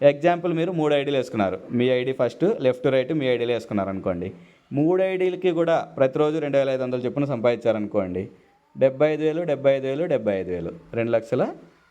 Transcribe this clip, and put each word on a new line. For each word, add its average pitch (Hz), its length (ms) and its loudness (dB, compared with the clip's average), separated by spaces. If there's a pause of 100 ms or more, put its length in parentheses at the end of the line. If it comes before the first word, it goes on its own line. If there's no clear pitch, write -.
ఎగ్జాంపుల్, 165 520 2
మీరు 170 180 -2
మూడు 151 220 0
ఐడీలు 143 240 0
వేసుకున్నారు. 98 420 0 (120)
మీ 120 140 2
ఐడీ 127 260 0
ఫస్ట్, 127 340 -2 (140)
లెఫ్ట్, 127 280 0
రైట్ 131 260 2
మీ 147 140 -2
ఐడీలు 120 240 0
వేసుకున్నారు 107 380 -2
అనుకోండి. 92 420 -4 (420)
మూడు 165 300 2
ఐడీలకి 185 480 0
కూడా 165 240 2 (220)
ప్రతిరోజు 151 420 2
రెండు 143 180 0
వేల 135 120 2
ఐదు 131 140 -2
వందలు 127 180 -2
చొప్పున 123 240 -2
సంపాదించారనుకోండి. 107 1040 0 (480)
డెబ్బై 135 360 2
ఐదు 151 100 -2
వేలు, 156 200 0
డెబ్బై 139 340 2
ఐదు 135 100 -4
వేలు, 147 180 -2
డెబ్బై 110 340 0
ఐదు 90 120 -6
వేలు, 85 200 -6 (220)
రెండు 117 180 -2
లక్షల 123 360 0 (440)